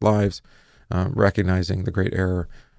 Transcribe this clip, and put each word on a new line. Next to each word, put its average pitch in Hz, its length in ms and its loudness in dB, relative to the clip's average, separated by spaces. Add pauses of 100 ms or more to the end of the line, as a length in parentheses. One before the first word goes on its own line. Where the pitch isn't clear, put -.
lives, 104 400 2 (500)
uh, 90 180 0
recognizing 92 720 0
the - 80 -4
great 95 220 0
error 92 360 -2 (300)